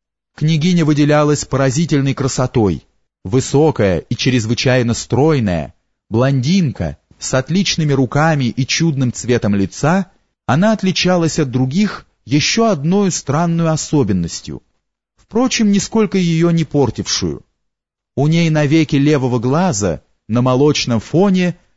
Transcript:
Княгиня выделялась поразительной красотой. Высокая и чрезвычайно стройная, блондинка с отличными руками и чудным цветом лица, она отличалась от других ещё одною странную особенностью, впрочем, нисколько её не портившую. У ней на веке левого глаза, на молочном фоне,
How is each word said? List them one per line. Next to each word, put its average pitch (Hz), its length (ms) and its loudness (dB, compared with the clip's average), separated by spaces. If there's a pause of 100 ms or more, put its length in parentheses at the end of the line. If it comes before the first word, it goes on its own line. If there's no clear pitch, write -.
(380)
Княгиня 165 460 2
выделялась 147 600 2
поразительной 135 720 0
красотой. 123 720 -2 (380)
Высокая 123 760 0
и - 160 -6
чрезвычайно 123 800 0
стройная, 113 800 0 (340)
блондинка 127 920 0 (200)
с - 160 -8
отличными 156 580 0
руками 143 520 0
и 120 200 -2
чудным 139 480 -2
цветом 110 440 0
лица, 143 560 -2 (340)
она 185 260 2
отличалась 180 680 0
от 143 100 -2
других 131 560 -2 (180)
ещё 156 460 0
одною 185 400 0
странную 165 640 -2
особенностью, 95 880 -2 (540)
впрочем, 226 560 0
нисколько 202 440 0
её 170 360 2
не 165 120 0
портившую. 104 800 -2 (720)
У 139 140 0
ней 165 200 2
на 151 180 0
веке 151 320 2
левого 135 420 2
глаза, 123 600 -2 (260)
на 117 120 0
молочном 127 600 2
фоне, 180 580 0 (180)